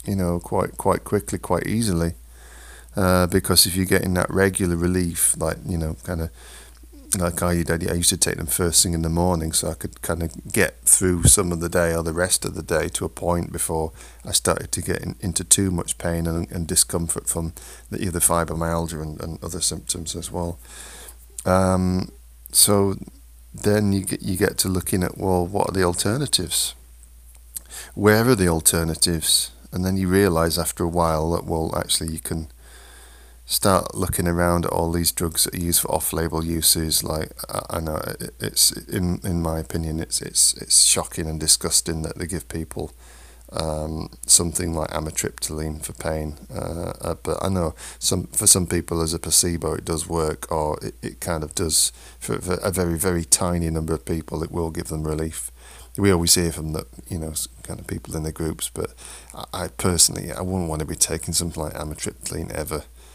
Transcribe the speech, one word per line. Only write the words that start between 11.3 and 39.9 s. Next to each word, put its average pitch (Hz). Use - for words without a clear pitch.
of 85
the 85
day 85
or 82
the 80
rest 87
of 92
the 87
day 80
to -
a 80
point 87
before 80
I 101
started -
to 90
get 90
in, 90
into 92
too 98
much -
pain 85
and, 82
and 87
discomfort 85
from 82
the, -
the 85
fibromyalgia 82
and, 78
and 80
other 87
symptoms 85
as 85
well. 85
Um, 92
so 98
then 104
you 95
get, -
you 95
get 98
to -
looking 92
at, -
well, 92
what 98
are -
the 92
alternatives? 101
Where 107
are 131
the 92
alternatives? 82
And 92
then 95
you 95
realise 87
after -
a 85
while 82
that, -
well, 82
actually -
you 80
can 80
start -
looking 87
around 87
at -
all 82
these 85
drugs -
that -
are 90
used 85
for -
off-label 80
uses. 82
Like, 78
I, -
I -
know 80
it, -
it's, -
in, -
in 87
my 80
opinion, 80